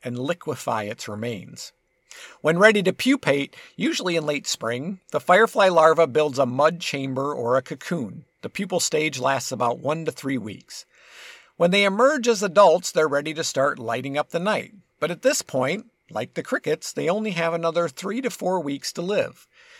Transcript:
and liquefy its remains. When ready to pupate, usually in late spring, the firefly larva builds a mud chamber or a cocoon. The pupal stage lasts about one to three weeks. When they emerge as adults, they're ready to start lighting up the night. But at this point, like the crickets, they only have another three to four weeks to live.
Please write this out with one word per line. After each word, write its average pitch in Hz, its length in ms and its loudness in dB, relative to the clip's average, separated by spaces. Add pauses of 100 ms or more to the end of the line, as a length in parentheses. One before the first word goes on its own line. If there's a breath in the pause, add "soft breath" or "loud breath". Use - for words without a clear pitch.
and 123 160 -8
liquefy 131 640 -4
its 104 240 -10
remains. 104 640 -10 (680 loud breath)
When 165 180 2
ready 208 260 6
to 185 100 2
pupate, 143 640 0 (180 loud breath)
usually 185 400 -2
in 156 100 -2
late 147 220 -4
spring, 131 540 -6 (100)
the 147 80 -2
firefly 202 480 4
larva 160 400 6
builds 139 320 0
a 135 60 6
mud 147 340 2
chamber 135 540 -4
or 123 240 0
a 131 40 2
cocoon. 139 640 -8 (180)
The - 80 -10
pupal 185 320 -4
stage 151 380 -2
lasts 131 320 -2
about 117 280 -2
one 160 260 -4
to - 80 -6
three 135 240 -4
weeks. - 480 -12 (720 loud breath)
When 175 140 4
they 202 120 4
emerge 240 460 2
as 208 120 2
adults, 180 520 6
they're 156 160 2
ready 147 240 -2
to 156 100 -6
start 135 360 -2
lighting 127 380 -4
up 151 120 -2
the 170 100 -4
night. 185 320 -4 (300)
But 160 100 -2
at - 120 -10
this 277 180 2
point, 135 460 -4 (220)
like - 260 -6
the 165 60 -6
crickets, - 520 -4
they 147 160 -2
only 214 220 -2
have 165 220 -2
another 165 360 -2
three 202 320 -8
to 247 80 -4
four 185 320 -2
weeks 143 320 -8
to 175 80 -8
live. 185 440 -4 (340 loud breath)